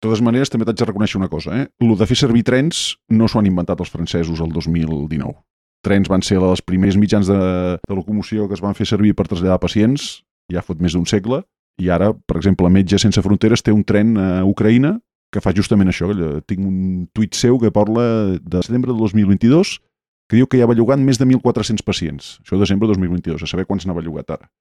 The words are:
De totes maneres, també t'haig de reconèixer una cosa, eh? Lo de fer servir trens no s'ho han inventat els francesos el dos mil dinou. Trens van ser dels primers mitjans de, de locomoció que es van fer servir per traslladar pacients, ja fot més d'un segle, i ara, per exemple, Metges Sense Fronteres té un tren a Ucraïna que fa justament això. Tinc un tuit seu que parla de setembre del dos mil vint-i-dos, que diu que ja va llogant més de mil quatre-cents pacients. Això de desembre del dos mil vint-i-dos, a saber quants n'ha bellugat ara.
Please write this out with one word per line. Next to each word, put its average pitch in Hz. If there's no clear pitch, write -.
De 110
totes 110
maneres, 120
també 113
t'haig 113
de 120
reconèixer 101
una 95
cosa, 78
eh? 135
Lo 113
de 101
fer 123
servir 120
trens 135
no 113
s'ho 113
han 104
inventat 87
els 87
francesos 82
el 82
dos 80
mil 80
dinou. 76
Trens 98
van 92
ser 98
dels 92
primers 92
mitjans 101
de, 98
de -
locomoció 104
que 98
es -
van 98
fer 110
servir 104
per 101
traslladar 92
pacients, 110
ja 87
fot 82
més 82
d'un 87
segle, 113
i 87
ara, 90
per -
exemple, 90
Metges 95
Sense 101
Fronteres 110
té 113
un 107
tren 104
a 92
Ucraïna 117
que 104
fa -
justament 101
això. 87
Tinc 98
un 92
tuit 110
seu 127
que 107
parla 107
de 90
setembre 123
del 113
dos 104
mil 104
vint-i-dos, 123
que 107
diu 127
que 127
ja 117
va 117
llogant 117
més 135
de 135
mil 131
quatre-cents 110
pacients. 78
Això 92
de 101
desembre 98
del 104
dos -
mil 87
vint-i-dos, 82
a 82
saber 92
quants 95
n'ha 87
bellugat 80
ara. -